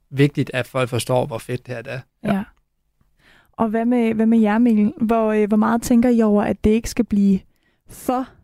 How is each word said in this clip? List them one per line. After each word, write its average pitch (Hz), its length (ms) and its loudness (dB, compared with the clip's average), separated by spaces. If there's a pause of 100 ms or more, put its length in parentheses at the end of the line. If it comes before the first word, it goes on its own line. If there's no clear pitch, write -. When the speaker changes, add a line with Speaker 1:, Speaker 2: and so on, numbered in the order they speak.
Speaker 1:
vigtigt, 139 440 -2
at 123 140 -4
folk 127 220 -4
forstår, 127 360 -2
hvor 120 120 -10
fedt - 300 -10
det 127 80 -10
her 117 60 -12
det 117 120 -12
er. 131 60 -10 (240)
Speaker 2:
Ja. 208 100 -2
Speaker 3:
Ja. 196 100 -4 (1120)
Speaker 2:
Og 226 160 -2
hvad 226 160 -2
med, 240 280 0
hvad 220 120 0
med 226 140 4
jer, 214 180 2
Mikkel? 233 440 2
Hvor, 220 320 0
øh, 214 140 2
hvor 214 100 2
meget 226 240 0
tænker 247 280 2
I 233 120 2
over, 208 220 2
at - 200 -4
det 214 60 4
ikke 226 200 0
skal - 160 -2
blive 196 340 2 (500)
for 254 380 -6 (160)